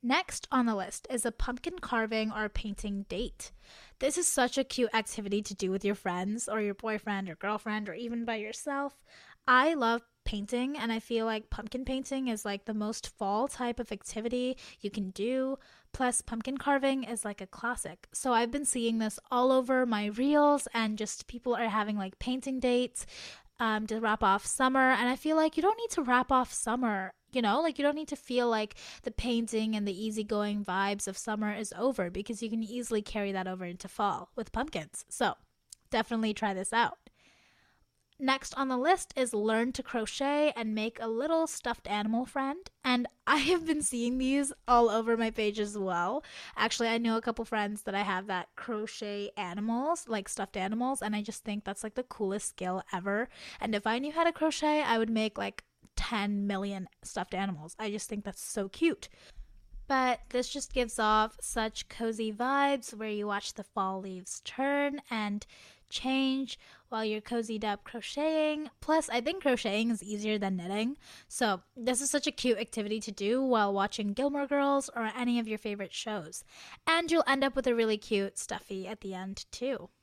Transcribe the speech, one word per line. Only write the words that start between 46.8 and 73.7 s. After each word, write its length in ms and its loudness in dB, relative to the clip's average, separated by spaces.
I 100 2
know 200 2
a 40 0
couple 220 -2
friends 380 -2
that 120 -4
I 100 0
have 240 -2
that 280 -2
crochet 800 -6
animals, 720 -2
like, 220 -4
stuffed 260 -6
animals, 460 -2
and 120 -2
I 80 -2
just 220 -8
think 220 -6
that's, 180 -8
like, 120 -6
the 80 -2
coolest 440 -4
skill 360 -4
ever. 340 0
And 160 -2
if 100 0
I 140 2
knew 140 -4
how 100 2
to 80 4
crochet, 500 2
I 160 2
would 120 2
make, 280 0
like, 280 -6
ten 500 0
million 400 -2
stuffed 300 -6
animals. 440 -4
I 140 -4
just 160 -6
think 160 -6
that's 180 -8
so 280 -4
cute. 400 0
But 400 2
this 180 0
just 260 -8
gives 260 0
off 420 4
such 480 -4
cozy 420 -2
vibes 600 2
where 160 -6
you 180 -2
watch 280 -4
the 80 -10
fall 360 -2
leaves 460 -10
turn 560 0
and 340 -2
change 680 0
while 160 -2
you're 160 0
cozied 420 -2
up 200 -2
crocheting. 840 0
Plus, 280 4
I 120 0
think 220 -2
crocheting 480 2
is 100 0
easier 380 -2
than 180 0
knitting. 400 0
So 340 0
this 240 0
is 80 0
such 160 2
a 60 0
cute 260 2
activity 440 -4
to 100 -8
do 320 0
while 280 4